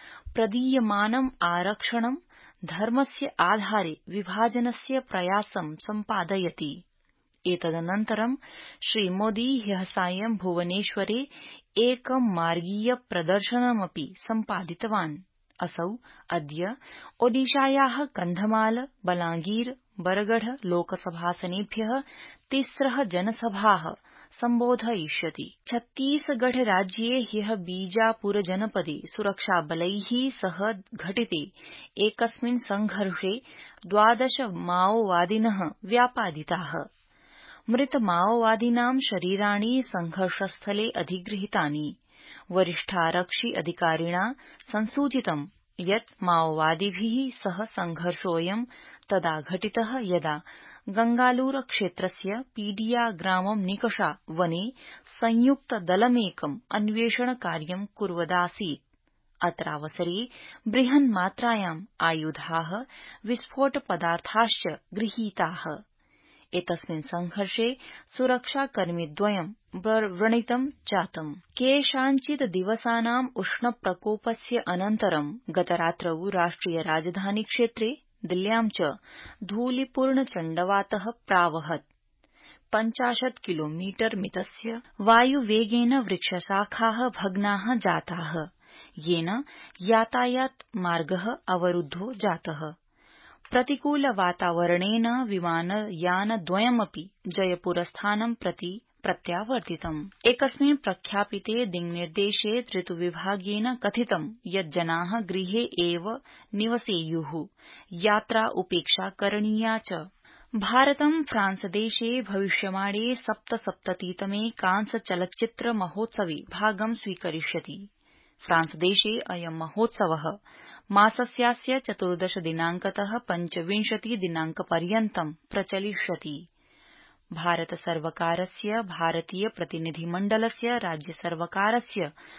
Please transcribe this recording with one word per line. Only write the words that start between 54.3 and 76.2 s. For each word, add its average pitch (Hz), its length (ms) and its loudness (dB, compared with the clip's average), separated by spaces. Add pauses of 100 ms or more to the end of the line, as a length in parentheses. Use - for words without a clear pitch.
वने 170 420 0 (340)
संयुक्तदलमेकम् 226 1500 2 (120)
अन्वेषणकार्यं 214 1160 0
कुर्वदासीत्। 175 960 -2 (640)
अत्रावसरे 170 840 -4 (400)
बृहन्मात्रायाम् 220 1160 4 (160)
आयुधाः, 165 840 0 (400)
विस्फोटपदार्थाश्च 214 1500 0 (160)
गृहीताः। 185 880 -4 (720)
एतस्मिन् 170 480 -4
संघर्षे 196 760 -4 (400)
सुरक्षाकर्मिद्वयं 202 1400 0 (220)
व्र-, 214 380 0
व्रणितं 233 540 2
जातम्। 165 680 -4
केषाञ्चित् 269 1080 2
दिवसानाम् 233 920 0
उष्णप्रकोपस्य 220 1200 -2
अनन्तरं 180 800 0 (120)
गतरात्रौ 170 800 0